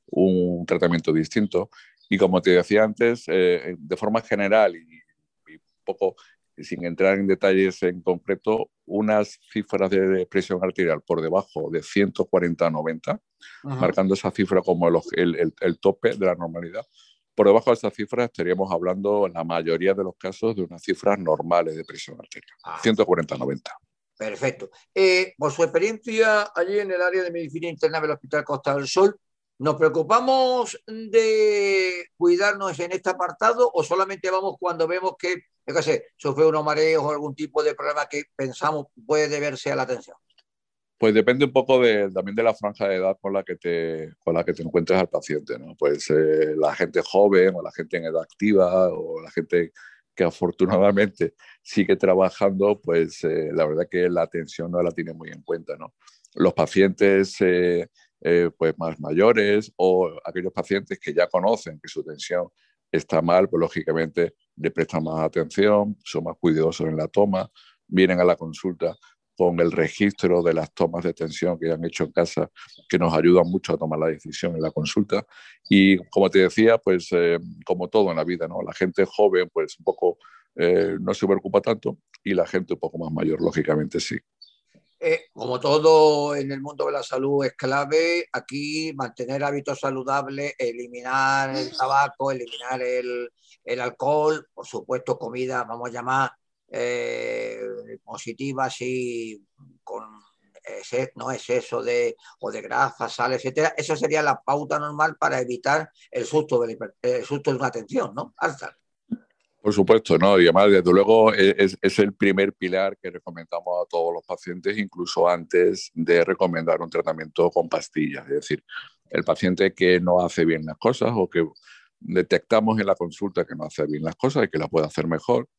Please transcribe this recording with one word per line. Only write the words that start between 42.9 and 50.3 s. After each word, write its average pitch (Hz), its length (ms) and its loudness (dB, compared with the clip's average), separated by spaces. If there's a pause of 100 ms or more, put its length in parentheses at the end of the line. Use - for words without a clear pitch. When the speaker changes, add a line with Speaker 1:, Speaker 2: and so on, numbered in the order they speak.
Speaker 1:
edad 95 240 0
con 98 100 -6
la 98 120 -2
que 90 120 -10
te, 82 640 -4
con 85 140 0
la 85 100 2
que 90 100 -2
te - 80 -10
encuentres 85 380 2
al 90 80 2
paciente, 76 500 -6
¿no? 78 200 -18
Pues, 71 320 0
eh, 78 480 2
la 76 180 0
gente 82 260 -2
joven 95 540 4
o 85 60 -10
la - 100 -10
gente 85 260 -10
en 82 80 -8
edad 80 160 -4
activa 92 680 2
o 82 320 -6
la 80 100 -18
gente 85 400 -2 (420)
que 95 100 -2
afortunadamente 98 1120 2 (260)